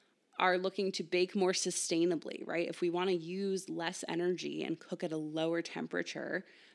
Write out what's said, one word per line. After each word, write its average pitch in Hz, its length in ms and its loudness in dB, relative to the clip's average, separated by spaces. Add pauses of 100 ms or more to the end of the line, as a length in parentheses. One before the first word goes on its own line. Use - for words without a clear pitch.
(380)
are 185 200 4
looking 190 360 0
to 180 100 -4
bake 180 320 2
more 185 160 6
sustainably, 175 960 0
right? 165 220 0
If 165 100 -6
we 175 120 2
wanna 180 220 2
use 185 560 -2
less 165 380 -4
energy 160 560 0
and 165 160 -4
cook - 240 -10
at 165 80 -2
a 160 60 -2
lower 160 460 0
temperature, 165 840 -4 (300)